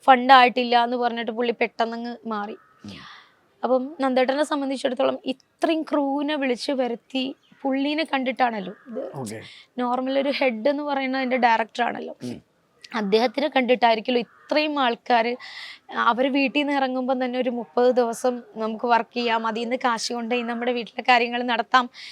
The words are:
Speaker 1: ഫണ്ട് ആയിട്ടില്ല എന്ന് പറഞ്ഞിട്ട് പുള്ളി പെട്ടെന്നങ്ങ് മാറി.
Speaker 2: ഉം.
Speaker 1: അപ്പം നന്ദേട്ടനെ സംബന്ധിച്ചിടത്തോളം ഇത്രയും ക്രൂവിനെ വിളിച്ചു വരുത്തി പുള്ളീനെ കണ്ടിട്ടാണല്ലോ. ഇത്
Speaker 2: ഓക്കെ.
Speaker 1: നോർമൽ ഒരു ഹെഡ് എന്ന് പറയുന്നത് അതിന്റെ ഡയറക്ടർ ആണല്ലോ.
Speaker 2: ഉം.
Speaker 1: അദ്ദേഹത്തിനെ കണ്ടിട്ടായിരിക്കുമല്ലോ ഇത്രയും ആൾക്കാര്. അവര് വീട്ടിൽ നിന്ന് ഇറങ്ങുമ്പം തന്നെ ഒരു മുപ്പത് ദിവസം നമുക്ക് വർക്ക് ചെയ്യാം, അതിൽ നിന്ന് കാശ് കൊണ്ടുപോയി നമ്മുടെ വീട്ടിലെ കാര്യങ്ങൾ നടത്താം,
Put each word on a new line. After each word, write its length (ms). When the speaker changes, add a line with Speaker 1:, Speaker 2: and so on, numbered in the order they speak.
Speaker 1:
ഫണ്ട് 300
ആയിട്ടില്ല 500
എന്ന് 140
പറഞ്ഞിട്ട് 340
പുള്ളി 200
പെട്ടെന്നങ്ങ് 680
മാറി. 260
Speaker 2:
ഉം. 60
Speaker 1:
അപ്പം 380
നന്ദേട്ടനെ 420
സംബന്ധിച്ചിടത്തോളം 800
ഇത്രയും 580
ക്രൂവിനെ 520
വിളിച്ചു 360
വരുത്തി 640
പുള്ളീനെ 420
കണ്ടിട്ടാണല്ലോ. 680
ഇത് 280
Speaker 2:
ഓക്കെ. 260
Speaker 1:
നോർമൽ 400
ഒരു 160
ഹെഡ് 340
എന്ന് 140
പറയുന്നത് 360
അതിന്റെ 180
ഡയറക്ടർ 460
ആണല്ലോ. 400
Speaker 2:
ഉം. 240
Speaker 1:
അദ്ദേഹത്തിനെ 600
കണ്ടിട്ടായിരിക്കുമല്ലോ 680
ഇത്രയും 580
ആൾക്കാര്. 560
അവര് 360
വീട്ടിൽ 320
നിന്ന് 140
ഇറങ്ങുമ്പം 520
തന്നെ 140
ഒരു 100
മുപ്പത് 420
ദിവസം 520
നമുക്ക് 320
വർക്ക് 300
ചെയ്യാം, 300
അതിൽ 140
നിന്ന് 140
കാശ് 380
കൊണ്ടുപോയി 300
നമ്മുടെ 280
വീട്ടിലെ 300
കാര്യങ്ങൾ 420
നടത്താം, 460